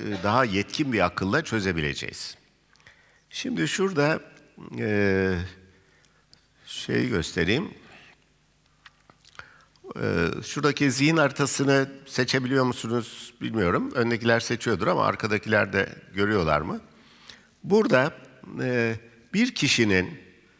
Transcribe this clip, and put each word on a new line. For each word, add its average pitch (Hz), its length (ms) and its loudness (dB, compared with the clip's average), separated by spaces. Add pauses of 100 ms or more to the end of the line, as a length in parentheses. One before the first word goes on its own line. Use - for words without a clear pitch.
e, 98 140 -6
daha 113 220 4
yetkin 113 480 -2
bir 98 120 4
akılla 98 400 0
çözebileceğiz. 82 920 -4 (960)
Şimdi 160 380 -4
şurada, 160 520 0 (580)
e, 98 560 2 (1300)
şey 123 420 -4
göstereyim. 98 600 -2 (2250)
Ee, 90 260 0 (180)
şuradaki 143 460 0
zihin 139 260 2
haritasını 135 720 2 (180)
seçebiliyor 131 580 0
musunuz 117 760 -4
bilmiyorum. 110 540 0
Öndekiler 117 460 2
seçiyordur 117 460 -2
ama 156 180 2
arkadakiler 104 680 0
de 98 160 0 (260)
görüyorlar 95 460 2
mı? 82 200 -6 (840)
Burada, 165 480 4 (500)
e, 120 340 0 (380)
bir 247 200 2
kişinin, 107 680 2 (400)